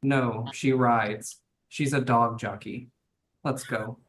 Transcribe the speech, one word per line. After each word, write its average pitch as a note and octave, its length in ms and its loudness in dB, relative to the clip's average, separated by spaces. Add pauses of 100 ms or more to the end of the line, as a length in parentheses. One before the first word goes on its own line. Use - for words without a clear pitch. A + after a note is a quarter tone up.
No, B2 500 0
she C3+ 180 0
rides. A#2 680 2 (260)
She's C#3+ 260 -2
a C#3+ 80 2
dog A#2 380 4
jockey. G#2+ 500 -8 (540)
Let's C3 200 -4
go. B2 460 -6